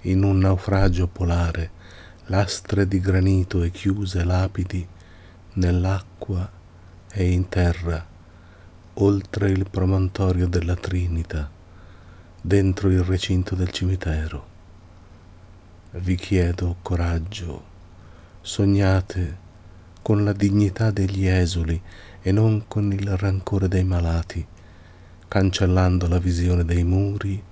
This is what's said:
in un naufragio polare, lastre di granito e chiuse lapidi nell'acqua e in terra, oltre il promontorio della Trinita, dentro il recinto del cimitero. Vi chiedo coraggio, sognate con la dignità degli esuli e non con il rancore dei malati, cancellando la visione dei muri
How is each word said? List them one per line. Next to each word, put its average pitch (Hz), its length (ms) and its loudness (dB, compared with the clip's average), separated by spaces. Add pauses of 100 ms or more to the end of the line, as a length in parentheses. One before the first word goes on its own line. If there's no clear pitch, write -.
in 95 220 2
un 98 140 4
naufragio 92 680 2
polare, 85 640 -2 (560)
lastre 98 640 -2
di 95 120 0
granito 92 640 2
e 87 80 0
chiuse 95 540 -2
lapidi 90 600 -2 (680)
nell'acqua 92 960 -2 (640)
e 90 180 0
in 90 180 2
terra, 85 560 -2 (920)
oltre 101 560 0
il 95 200 0
promontorio 92 800 0
della 87 260 0
Trinita, 82 760 -4 (920)
dentro 95 500 2
il 92 140 4
recinto 92 500 0
del 90 160 -2
cimitero. 80 840 -4 (1400)
Vi 90 240 -2
chiedo 87 680 0
coraggio, 85 800 -4 (760)
sognate 95 1000 0 (640)
con 104 180 2
la 104 120 0
dignità 104 560 2
degli 95 360 0
esuli 85 540 0 (400)
e 92 100 -2
non 107 380 2
con 104 240 -2
il 98 240 -2
rancore 95 520 -2
dei 92 160 2
malati, 85 640 -2 (800)
cancellando 92 840 2
la 87 100 2
visione 87 480 0
dei 87 180 0
muri 98 680 0